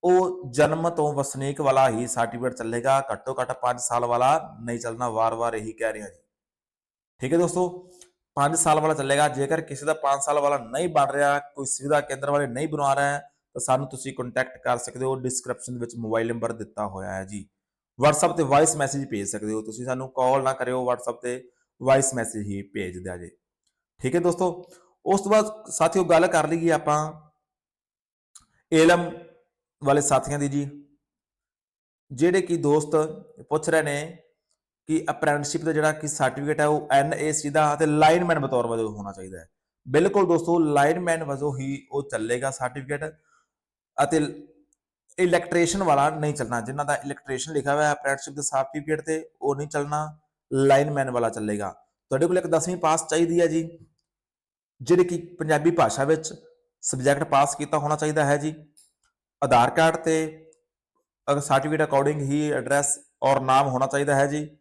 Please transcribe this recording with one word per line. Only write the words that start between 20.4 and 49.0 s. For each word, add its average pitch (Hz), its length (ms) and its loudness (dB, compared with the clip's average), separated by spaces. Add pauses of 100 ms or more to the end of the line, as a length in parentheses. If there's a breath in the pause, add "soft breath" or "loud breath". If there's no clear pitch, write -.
ਨਾ 131 100 0
ਕਰਿਓ, 127 320 -4
WhatsApp 123 360 -4
ਤੇ 123 280 -8 (320)
ਵਾਇਸ 135 320 2
ਮੈਸੇਜ 110 340 -6
ਹੀ 101 140 -6
ਭੇਜ 95 360 -8
ਦਿਆ 90 200 -10
ਜੇ, 87 120 -16 (720)
ਠੀਕ - 140 -2
ਹੈ 175 40 4
ਦੋਸਤੋ। 175 500 -2 (360 soft breath)
ਉਸ 196 160 0
ਤੋਂ 202 100 -2
ਬਾਅਦ 214 140 4 (240)
ਸਾਥੀਓ 170 340 0
ਗੱਲ 165 240 4
ਕਰ 160 200 2
ਲਈਏ 165 240 0
ਆਪਾਂ 151 600 -2 (1400)
ਏਲਮ 160 380 6 (720)
ਵਾਲੇ 143 180 4
ਸਾਥੀਆਂ 139 380 0
ਦੀ 143 80 -2
ਜੀ, 139 380 -6 (1300)
ਜਿਹੜੇ 175 300 2
ਕਿ 170 160 -2
ਦੋਸਤ 151 380 2 (540)
ਪੁੱਛ 156 200 -2
ਰਹੇ 160 120 4
ਨੇ 147 360 -4 (720)
ਕਿ 160 220 0
ਅਪ੍ਰੈਂਟਿਸਸ਼ਿਪ 147 520 0
ਦਾ 160 100 -2
ਜਿਹੜਾ 156 200 2
ਕਿ 156 160 -8
ਸਰਟੀਫਿਕੇਟ 143 520 -2
ਹੈ 147 80 2
ਉਹ 151 240 0
ਐਨ 143 220 4
ਏ 156 180 -2
ਸੀ 143 180 -4
ਦਾ 151 240 2
ਅਤੇ 156 120 2
ਲਾਈਨਮੈਨ 156 540 4
ਬਤੌਰ 120 280 0
ਵਜੋਂ 113 220 -2
ਹੋਣਾ 101 220 -10
ਚਾਹੀਦਾ 95 280 -16
ਹੈ। 82 100 -20 (380)
ਬਿਲਕੁਲ 185 400 4
ਦੋਸਤੋ, 170 320 4
ਲਾਈਨਮੈਨ 160 640 2
ਵਜੋਂ 139 340 -4
ਹੀ 139 340 -8
ਉਹ 139 180 -4
ਚੱਲੇਗਾ 123 420 -2
ਸਰਟੀਫਿਕੇਟ 135 540 -8 (960)
ਅਤੇ 147 440 0 (720)
ਇਲੈਕਟ੍ਰੀਸ਼ੀਅਨ 175 640 2
ਵਾਲਾ 147 260 4
ਨਹੀਂ 151 240 -2
ਚੱਲਣਾ। 120 280 -4
ਜਿਨ੍ਹਾਂ 135 240 -6
ਦਾ 143 100 0
ਇਲੈਕਟ੍ਰੀਸ਼ੀਅਨ 139 600 -8
ਲਿਖਿਆ 143 200 0
ਹੋਇਆ 151 180 4
ਅਪ੍ਰੈਂਟਿਸਸ਼ਿਪ 139 420 -4
ਦੇ 147 60 -8
ਸਰਟੀਫਿਕੇਟ 151 600 -2